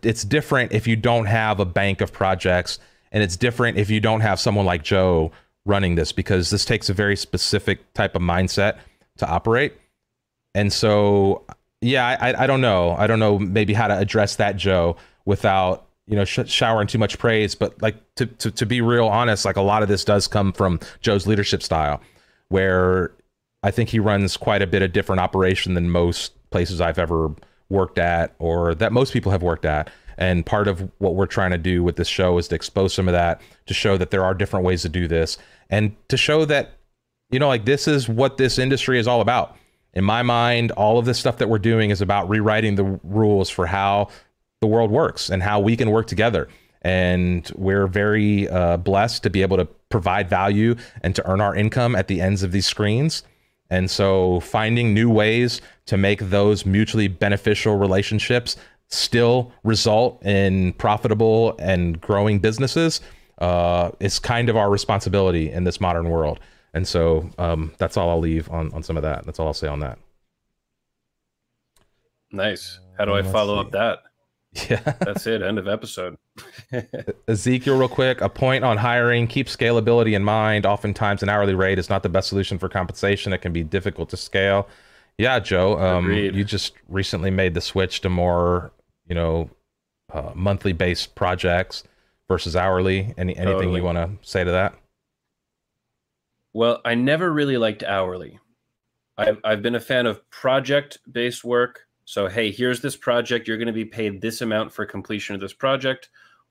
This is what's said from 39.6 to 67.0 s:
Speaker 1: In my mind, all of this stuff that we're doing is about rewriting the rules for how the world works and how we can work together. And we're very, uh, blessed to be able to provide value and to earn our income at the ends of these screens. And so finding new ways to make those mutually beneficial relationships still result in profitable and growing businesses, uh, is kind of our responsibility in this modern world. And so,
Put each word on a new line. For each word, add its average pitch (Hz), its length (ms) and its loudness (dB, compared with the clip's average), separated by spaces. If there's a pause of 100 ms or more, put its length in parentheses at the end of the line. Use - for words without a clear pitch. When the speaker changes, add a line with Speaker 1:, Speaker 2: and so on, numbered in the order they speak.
Speaker 1:
In 92 100 0
my 107 200 2
mind, 120 480 2
all 107 260 4
of 117 80 2
this 123 140 0
stuff 131 180 -2
that 110 120 0
we're 113 100 2
doing 110 300 2
is 98 120 0
about 98 260 0
rewriting 107 480 2
the 98 280 0
rules 101 460 2
for 90 160 -2
how 98 440 0 (520)
the 110 60 2
world 110 240 4
works - 380 0
and 98 120 0
how 104 180 0
we 113 180 2
can 117 140 2
work 110 160 2
together. 98 400 0 (340)
And 90 720 0
we're 98 320 0
very, 104 640 2
uh, 87 280 2
blessed 98 460 0
to 110 60 0
be 92 120 0
able 92 160 2
to 90 80 2 (240)
provide 95 400 -2
value 104 460 2 (260)
and 95 140 -2
to - 140 -4
earn 95 120 2
our 101 140 0
income 117 400 0
at 92 120 0
the 92 140 -2
ends 95 220 0
of 92 80 -2
these 98 140 0
screens. 113 580 -2 (480)
And 92 180 0
so 92 520 2
finding 113 520 0
new 113 160 4
ways 113 520 2 (240)
to - 120 -2
make 98 220 2 (100)
those 101 360 2
mutually 104 420 2
beneficial 101 720 0
relationships 101 800 0 (340)
still 120 600 2 (120)
result 113 640 2
in 95 480 2
profitable 110 840 2
and 87 420 0
growing 104 380 2
businesses, 131 600 0 (360)
uh, 87 640 2
is 95 180 -2
kind 120 320 0
of 110 80 2
our 101 140 4
responsibility 95 800 0
in 87 120 -4
this 87 160 -2
modern 85 300 0
world. 82 300 0 (340)
And 92 140 -4
so, 82 500 0